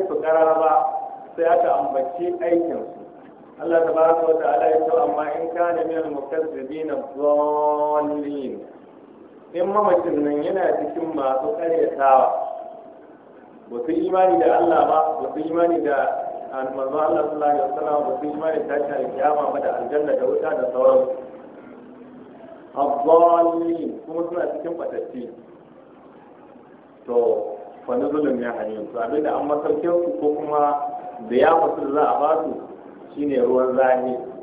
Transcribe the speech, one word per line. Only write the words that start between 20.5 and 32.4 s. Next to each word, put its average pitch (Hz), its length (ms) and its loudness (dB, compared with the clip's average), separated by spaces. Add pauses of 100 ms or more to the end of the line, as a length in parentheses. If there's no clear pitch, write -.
sauran. 131 320 4 (1800)
Ad-dallin, 165 1300 4
kuma 160 240 -4
suna 170 240 -4
cikin 165 240 -6
batacci. - 460 -8 (1900)
To, 120 80 2 (720)
fa 123 80 -2
nuzulun 143 400 0
min 120 80 -4
hamim. 110 480 -8
To 120 80 -4
abinda 143 320 -2
an 143 160 -4
masaukin 156 560 0
su 170 40 -2 (120)
ko 151 60 0 (100)
kuma 147 400 0 (480)
da 120 100 -2
ya 156 220 6
fasu 151 240 0
da 139 80 -4
za 147 160 2
a - 140 0
ba 147 100 2 (140)